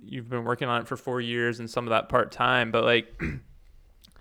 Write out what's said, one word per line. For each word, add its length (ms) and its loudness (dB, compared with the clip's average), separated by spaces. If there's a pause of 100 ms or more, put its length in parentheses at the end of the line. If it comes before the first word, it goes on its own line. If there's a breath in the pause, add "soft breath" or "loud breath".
you've 260 -10
been 160 -4
working 220 -2
on 140 0
it 60 -8
for 100 -6
four 240 -4
years 380 0
and 100 -10
some 160 -4
of 60 -2
that 180 2
part-time, 640 2
but, 120 4
like, 380 2
<clears throat> 20 -4 (960 soft breath)